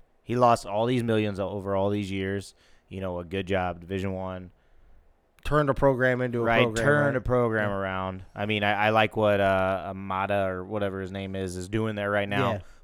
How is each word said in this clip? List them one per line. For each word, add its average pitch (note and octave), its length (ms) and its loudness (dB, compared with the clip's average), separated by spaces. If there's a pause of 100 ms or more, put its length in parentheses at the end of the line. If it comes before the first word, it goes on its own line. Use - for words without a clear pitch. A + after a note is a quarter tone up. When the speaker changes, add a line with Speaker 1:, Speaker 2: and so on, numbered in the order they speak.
(240)
Speaker 1:
He A2+ 120 -4
lost A#2+ 300 6
all G#2 200 -2
these B2 180 0
millions G#2+ 360 0
o-, F#2+ 100 -4
over G2 260 -4
all G2 140 2
these G#2 220 -2
years. G2 420 -4 (360)
You F#2+ 120 -12
know, F2+ 180 -6
a F2 40 -8
good F2 240 -6
job, F2+ 340 -2
Division F#2+ 320 -4
One. F#2 380 -8 (920)
Speaker 2:
Turned D3 240 2
a C3+ 40 2
program B2+ 480 2
into A#2+ 200 -2
a - 20 0
Speaker 1:
Right, A2+ 200 4
Speaker 2:
program, A2+ 220 0
Speaker 1:
turned D3 220 4
Speaker 2:
right? C3+ 80 0
Speaker 1:
a B2 60 -2
program A2 480 0
Speaker 2:
Yeah. G2+ 60 -2
Speaker 1:
around. F#2+ 480 -4 (120)
I G#2 100 -4
mean, G#2 180 0
I, G#2 100 4
I G#2 160 2
like A2 260 4
what, G#2 240 4
uh, F#2+ 480 2
Amada G2 600 -2
or F#2 180 -4
whatever G2+ 360 -4
his F#2 100 -8
name G2 240 -8
is, F#2+ 200 -4
is F#2 140 -8
doing A2 260 -2
there G2+ 160 -2
right G2+ 180 0
now. G2+ 240 0
Speaker 2:
Yeah. G2+ 60 -6 (240)